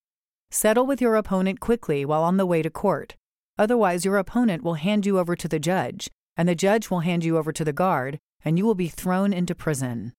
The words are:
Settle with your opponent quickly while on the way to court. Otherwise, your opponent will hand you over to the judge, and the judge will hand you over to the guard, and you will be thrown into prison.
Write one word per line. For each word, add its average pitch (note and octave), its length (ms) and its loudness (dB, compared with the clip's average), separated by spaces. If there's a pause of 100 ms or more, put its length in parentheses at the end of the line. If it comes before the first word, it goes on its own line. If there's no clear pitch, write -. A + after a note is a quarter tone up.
(500)
Settle A3 340 2
with C4+ 160 0
your A3+ 160 4
opponent F#3+ 420 0
quickly D3 460 -2
while D3+ 180 2
on F3 140 2
the G3 80 4
way E3+ 160 2
to D#3+ 80 -2
court. - 480 -2 (420)
Otherwise, G3+ 460 2
your G3 140 2
opponent G3 440 0
will E3+ 120 -2
hand G3 320 0
you G3 120 2
over F3 160 0
to E3+ 140 -6
the D#3+ 100 -2
judge, E3 520 -2 (260)
and E3+ 100 2
the F3+ 80 2
judge G3 360 2
will F3+ 100 0
hand E3+ 240 0
you E3 140 2
over D#3 140 -2
to D#3+ 120 -6
the D3+ 80 0
guard, D3+ 460 -2 (260)
and D#3+ 140 2
you G3+ 80 2
will A3+ 80 4
be F3+ 120 -2
thrown F#3 460 -2
into F3+ 220 -2
prison. B2 640 -4